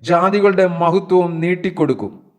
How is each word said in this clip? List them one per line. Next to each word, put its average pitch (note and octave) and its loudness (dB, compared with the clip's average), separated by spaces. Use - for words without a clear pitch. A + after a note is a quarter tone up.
ജാതികളുടെ F#3+ 2
മഹത്വവും F3 0
നീട്ടിക്കൊടുക്കും. E3 -4